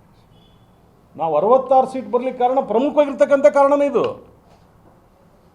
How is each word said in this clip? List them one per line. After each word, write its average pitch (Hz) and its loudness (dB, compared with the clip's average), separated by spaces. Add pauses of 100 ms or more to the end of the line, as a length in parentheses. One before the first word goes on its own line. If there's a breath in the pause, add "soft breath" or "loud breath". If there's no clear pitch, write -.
(1160)
ನಾವು 151 -4
ಅರವತ್ತಾರು 254 2
ಸೀಟ್ 247 -10
ಬರ್ಲಿಕ್ಕೆ 247 -2
ಕಾರಣ, 262 -4
ಪ್ರಮುಖವಾಗಿರ್ತಕ್ಕಂಥ 277 0
ಕಾರಣನೇ 285 2
ಇದು. 185 -4 (1300)